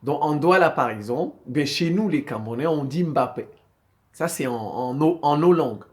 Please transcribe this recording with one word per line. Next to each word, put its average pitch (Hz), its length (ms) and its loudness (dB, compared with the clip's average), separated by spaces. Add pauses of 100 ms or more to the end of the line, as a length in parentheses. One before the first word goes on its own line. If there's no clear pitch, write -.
Donc, 143 180 -2
en 151 140 0
Douala, 170 340 4
par 127 200 0
exemple, 113 460 -4 (100)
ben, 139 200 0
chez 165 260 -2
nous, 202 180 0
les 151 140 0
Camerounais, 117 440 -4
on 156 160 0
dit 135 200 -2
Mbappé. 139 440 -2 (640)
Ça, - 160 -6
c'est - 200 -4
en, 120 80 -2
en 113 380 -6
nos, 156 280 2
en 147 160 4
nos 170 160 6
langues. 127 400 0